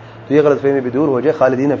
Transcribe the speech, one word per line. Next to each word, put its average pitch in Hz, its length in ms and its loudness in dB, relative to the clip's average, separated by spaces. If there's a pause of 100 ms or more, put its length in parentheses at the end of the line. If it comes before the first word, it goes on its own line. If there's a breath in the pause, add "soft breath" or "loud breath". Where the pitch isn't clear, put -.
(280 loud breath)
تو 135 60 0
یہ 147 100 4
غلط 143 180 0
فہمی 139 180 0
بھی 123 100 -4
دور 143 180 -2
ہو 127 120 -2
جائے۔ 151 180 -2
خالدین 131 420 0